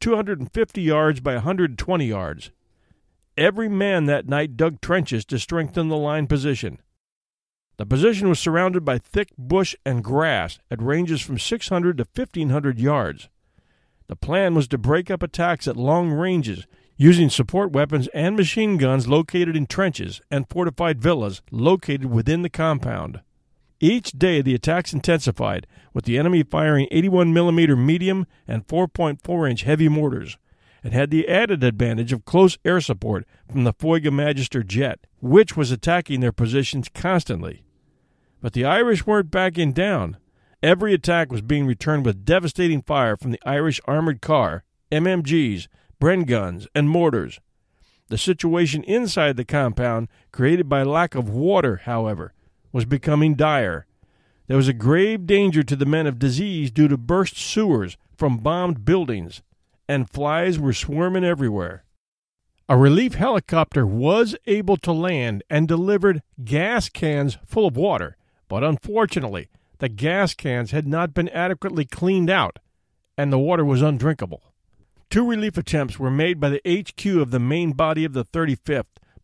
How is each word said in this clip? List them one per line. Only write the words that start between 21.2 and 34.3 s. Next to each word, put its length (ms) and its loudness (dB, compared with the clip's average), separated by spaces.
located 560 0
within 340 0
the 80 -2
compound. 720 -4
Each 300 2
day 300 2
the 140 0
attacks 400 -2
intensified, 720 -2
with 140 -6
the 120 0
enemy 240 4
firing 480 2
eighty-one 440 4
millimeter 420 4
medium 500 2
and 180 -4
four 220 0
point 340 -2
four 240 -2
inch 160 -2
heavy 260 4
mortars, 500 -2
and 120 -6
had 160 2
the 180 2
added 340 2
advantage 500 0
of 120 -4
close 400 4
air 160 2
support 440 -4
from 160 -2
the 100 2
Foiga 360 0
Magister 540 -2